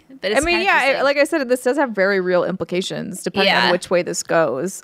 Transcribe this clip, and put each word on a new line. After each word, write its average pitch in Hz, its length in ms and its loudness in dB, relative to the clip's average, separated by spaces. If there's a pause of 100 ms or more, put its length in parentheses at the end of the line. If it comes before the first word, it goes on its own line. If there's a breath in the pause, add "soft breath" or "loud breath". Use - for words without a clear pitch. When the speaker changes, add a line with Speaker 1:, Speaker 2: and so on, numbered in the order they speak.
(200)
Speaker 1:
But 190 120 -4
it's 254 100 2
Speaker 2:
I - 20 2
mean, 349 140 0
Speaker 1:
kinda 349 80 -2
Speaker 2:
yeah, 370 140 4
it, 262 80 2
Speaker 1:
interesting. 269 180 0
Speaker 2:
like 285 120 0
I 285 60 4
said, 294 240 -2
this 247 160 0
does 247 140 0
have 277 140 0
very 196 280 2
real 180 240 2
implications 175 800 -6
depending 196 320 0
on 120 80 2
Speaker 1:
Yeah. 123 80 2
Speaker 2:
which 180 180 -2
way 180 120 4
this 170 220 -4
goes. 165 600 0